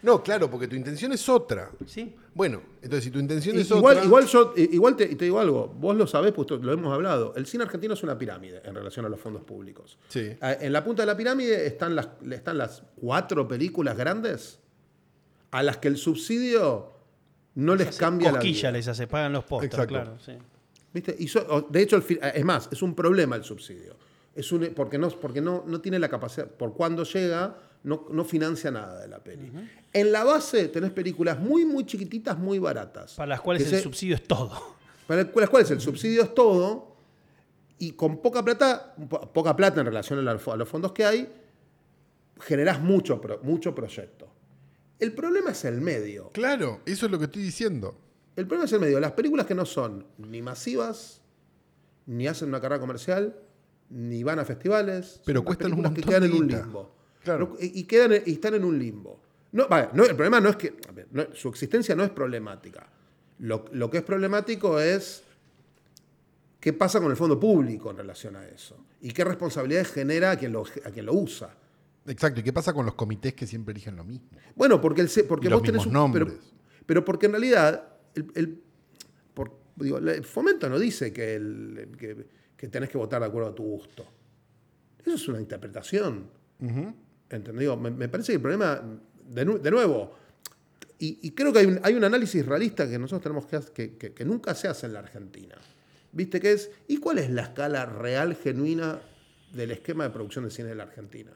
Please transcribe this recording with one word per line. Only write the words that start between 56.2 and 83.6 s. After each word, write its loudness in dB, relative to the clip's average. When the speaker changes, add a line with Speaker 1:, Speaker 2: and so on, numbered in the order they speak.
Speaker 1:
de 6
Speaker 3:
en 4
un 4
Speaker 1:
guita. -2
Speaker 3:
limbo. -14
Speaker 1:
Claro. -2
Speaker 3:
No, -14
y, -6
y -6
quedan, 6
y 0
están -2
en 2
un 2
limbo. -10
No, 2
vale, 4
no, 8
el 4
problema 6
no 8
es 2
que, -6
a -20
ver, -18
no, -2
su -8
existencia 0
no 2
es 0
problemática. -8
Lo, -4
lo -2
que -2
es -6
problemático 0
es -2
qué 0
pasa 2
con 2
el 0
fondo 2
público 2
en -14
relación -14
a -18
eso. -20
Y -10
qué 0
responsabilidades -2
genera 0
a 0
quien -4
lo, -4
a -12
quien -12
lo 0
usa. -2
Speaker 1:
Exacto, 0
¿y -6
qué 0
pasa 0
con -2
los -4
comités -4
que -10
siempre -10
eligen -14
lo -14
mismo? -14
Speaker 3:
Bueno, 8
porque 4
el 4
se-, 4
porque 0
Speaker 1:
Y 4
los 6
Speaker 3:
vos 0
tenés 2
Speaker 1:
mismos 4
Speaker 3:
un, 2
pero, 4
Speaker 1:
nombres. -12
Speaker 3:
pero 4
porque 0
en 6
realidad, 4
el, -6
el, -4
por, -8
digo, -2
la, 0
el -4
Fomento 0
no 0
dice -2
que, -6
el, -10
que, -14
que -14
tenés -6
que -8
votar -4
de -4
acuerdo -4
a -12
tu -10